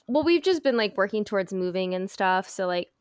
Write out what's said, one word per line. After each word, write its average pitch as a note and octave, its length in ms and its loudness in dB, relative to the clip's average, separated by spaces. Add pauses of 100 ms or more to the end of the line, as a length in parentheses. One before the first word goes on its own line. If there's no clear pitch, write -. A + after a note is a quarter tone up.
well, C#4+ 160 2
we've E4+ 180 4
just F4+ 200 0
been, C4 140 2
like, G#3+ 200 0
working G#3 280 0
towards G3 280 -2
moving F#3 420 -2
and F#3 160 -4
stuff. F#3 380 0
So, F#3+ 180 -4
like, F3+ 240 -2 (100)